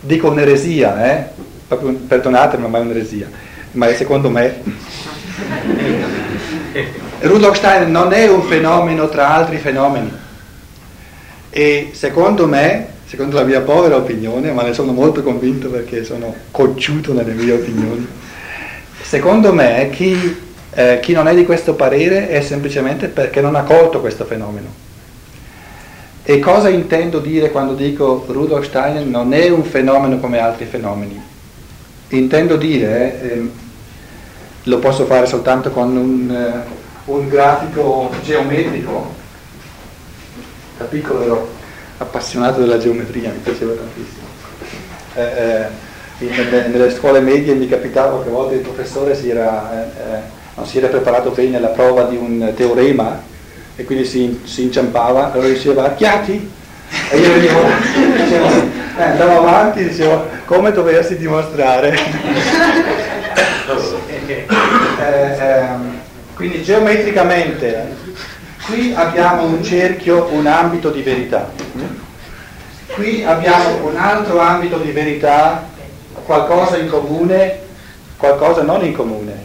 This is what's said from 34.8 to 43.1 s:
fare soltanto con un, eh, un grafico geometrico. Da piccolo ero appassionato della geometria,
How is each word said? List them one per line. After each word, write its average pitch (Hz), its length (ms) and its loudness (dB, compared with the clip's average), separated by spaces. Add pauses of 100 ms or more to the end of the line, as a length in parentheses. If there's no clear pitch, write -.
fare 127 220 4
soltanto 127 420 0
con 127 260 0
un, 127 360 0
eh, 120 800 -8
un 139 180 -2
grafico 143 800 2 (140)
geometrico. 147 880 -4 (1700)
Da 120 60 -10
piccolo 139 360 -4
ero 117 280 -2 (500)
appassionato 127 600 -4
della 120 200 4
geometria, 117 500 -2